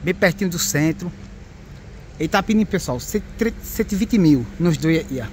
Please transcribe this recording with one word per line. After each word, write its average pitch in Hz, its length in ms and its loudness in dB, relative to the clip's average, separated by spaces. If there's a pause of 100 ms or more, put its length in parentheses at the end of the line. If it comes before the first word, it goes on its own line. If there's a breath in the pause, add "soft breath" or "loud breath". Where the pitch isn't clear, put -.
bem 180 100 0
pertinho 190 340 2
do 170 100 -2
centro. 160 520 0 (1080)
Ele 165 80 0
tá 196 140 4
pedindo, 214 240 4
pessoal, 147 320 -2
cento 202 240 -2
e - 160 -14
trinta, 226 240 0
cento - 300 -4
e - 20 0
vinte 196 240 2
mil 147 260 6 (140)
nos 170 180 2
dois 156 320 0
aí, 131 120 -4
ó. 113 120 -8